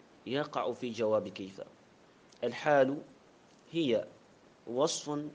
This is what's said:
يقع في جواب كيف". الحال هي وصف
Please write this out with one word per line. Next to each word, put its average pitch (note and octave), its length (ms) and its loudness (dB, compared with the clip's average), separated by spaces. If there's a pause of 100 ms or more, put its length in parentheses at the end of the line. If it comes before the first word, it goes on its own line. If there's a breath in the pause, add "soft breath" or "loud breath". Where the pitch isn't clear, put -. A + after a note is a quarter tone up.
(260)
يقع C3 460 -2
في A#2+ 180 -6
جواب G#2+ 380 2
كيف". F#2+ 320 -12 (840)
الحال C#3 580 4 (680)
هي B2+ 340 2 (600)
وصف D3 680 -2